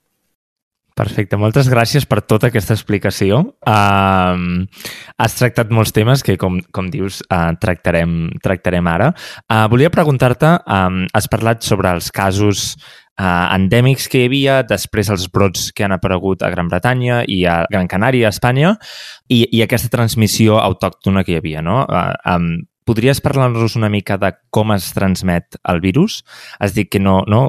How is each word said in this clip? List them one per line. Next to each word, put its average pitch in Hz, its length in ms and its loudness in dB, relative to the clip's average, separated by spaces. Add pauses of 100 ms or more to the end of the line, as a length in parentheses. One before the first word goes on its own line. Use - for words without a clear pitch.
(920)
Perfecte, 107 480 -4
moltes 127 320 2
gràcies 117 320 2
per 104 240 -2
tota 113 220 2
aquesta 110 260 -2
explicació. 101 640 0 (260)
Am, 95 1000 2 (500)
has 120 220 0
tractat 113 340 0
molts 110 240 2
temes 120 260 2
que, 98 140 0
com, 92 220 -2 (100)
com 92 240 -6
dius, 95 300 -6 (100)
eh, 85 200 2 (100)
tractarem, 85 640 -2 (160)
tractarem 87 460 -2
ara. 104 240 2 (340)
Eh, 110 140 2 (100)
volia 139 200 4
preguntar-te, 151 760 2
am, 92 400 0 (100)
has - 160 -2
parlat 113 320 0
sobre 95 320 0
els - 160 -8
casos, 98 600 0 (420)
eh, 98 80 -4 (320)
endèmics 131 560 2
que 131 80 2
hi 123 80 2
havia, 135 300 0 (100)
després 101 400 -2
els 92 240 -2
brots 95 400 -2
que 104 160 -4
han 98 80 -2
aparegut 92 480 -2
a - 80 -2
Gran 87 160 -2
Bretanya 123 560 0
i 90 240 0
a 85 140 2 (100)
Gran 92 160 0
Canària, 113 400 2
a 98 80 -2
Espanya, 143 400 2 (520)
i, 117 200 4
i 113 160 2
aquesta 113 240 -2
transmissió 110 720 2
autòctona 95 640 -2
que 87 80 -4
hi 80 80 0
havia, 78 240 -6
no? 113 240 0
Eh, 90 180 0 (300)
am, 85 160 0 (320)
podries 120 400 0
parlar-nos 123 560 0
una 107 80 0
mica 104 320 -2
de 95 140 -2 (180)
com 107 240 2
es - 160 -8
transmet 92 640 -2 (160)
el 85 80 0
virus? 95 400 0 (400)
Has 101 160 -2
dit 104 160 -2
que 101 80 0
no, 95 260 2
no? 113 220 2